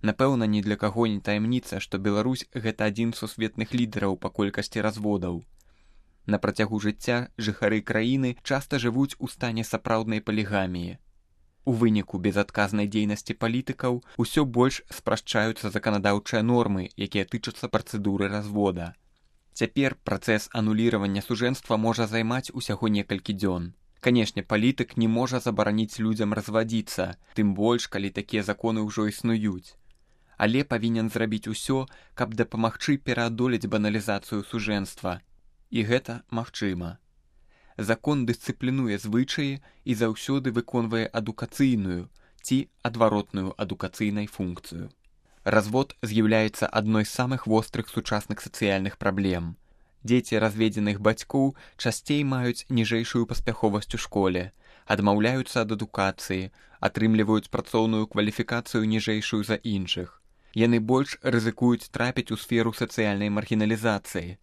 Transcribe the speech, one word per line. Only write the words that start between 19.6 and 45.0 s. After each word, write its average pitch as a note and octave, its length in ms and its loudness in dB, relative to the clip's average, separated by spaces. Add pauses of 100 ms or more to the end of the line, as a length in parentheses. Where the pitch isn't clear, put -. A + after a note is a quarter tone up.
Цяпер C3+ 440 0
працэс G#2+ 480 0
ануліравання G#2+ 680 2
сужэнцтва B2 540 -2
можа A2+ 300 0
займаць A2+ 480 -2
усяго A2 340 -2
некалькі G2+ 460 0
дзен. F2+ 380 -2 (280)
Канешне, A#2 420 2
палітык A2+ 540 0
не A2+ 120 2
можа A#2+ 320 0
забараніць G#2+ 600 0
людзям A2 320 0
развадзіцца, G#2+ 840 -2 (200)
тым G#2 180 4
больш, A#2 380 2
калі G2 180 -4
такія G#2 320 -4
законы G#2+ 440 -2
ўжо G#2+ 240 -2
існуюць. G#2+ 640 -2 (640)
Але B2 240 2
павінен A2+ 480 0
зрабіць A2 400 -2
усе, C3 320 -2 (300)
каб A2+ 180 -4
дапамагчы A2+ 640 0
пераадолець A#2 720 0
баналізацыю G#2 800 -2
сужэнцтва. G2 720 -4 (480)
І A2+ 160 0
гэта A#2 460 -2
магчыма. F#2+ 680 -4 (800)
Закон A#2 480 0
дысцыплінуе A#2+ 720 -2
звычаі C3+ 640 -2 (240)
і B2+ 100 -2
заўседы A#2 640 0
выконвае A#2 480 0 (160)
адукацыйную G#2+ 880 0 (320)
ці C3 180 0 (220)
адваротную G#2 800 0
адукацыйнай G#2 640 -4
функцыю. F2 640 -8 (560)